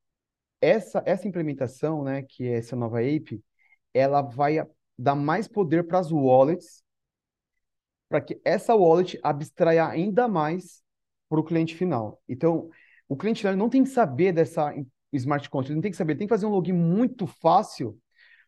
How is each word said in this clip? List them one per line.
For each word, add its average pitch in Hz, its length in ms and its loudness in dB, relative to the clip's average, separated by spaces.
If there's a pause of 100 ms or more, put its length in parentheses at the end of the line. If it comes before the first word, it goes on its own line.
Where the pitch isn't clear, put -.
(600)
essa, 190 460 2
essa 190 220 -2
implementação, 151 760 -4
né, 135 200 -6
que 131 220 -12
é 120 120 -2
essa 117 180 -8
nova 117 240 -4
api, 127 420 -4 (520)
ela 139 280 2
vai 143 380 -2
a-, - 80 -6 (300)
dar 139 180 0
mais 156 320 -2
poder 170 400 0
pras 170 240 0
wallets, 135 720 4 (1300)
pra 156 100 0
que - 240 -10
essa 190 320 0
wallet 180 480 4
abstraia 160 640 0
ainda 190 400 0
mais 175 560 -4 (460)
pro 156 140 0
cliente 165 300 -2
final. 127 540 -4
Então, 160 420 -2 (380)
o 143 80 -6
cliente 202 260 -4
final 196 140 0
não 208 140 0
tem 262 140 4
que 262 60 -2
saber 180 440 2
dessa 160 420 0
im-, 139 120 -10 (240)
smart 139 380 -2
contract, 135 220 -4
ele 151 40 -4
não 160 60 -2
tem 202 100 -4
que - 60 -12
saber, 160 160 -2
ele 139 60 -8
tem 208 80 -6
que 233 60 0
fazer 208 120 0
um 214 60 -2
login 185 220 0
muito 180 540 0
fácil, 165 680 0 (500)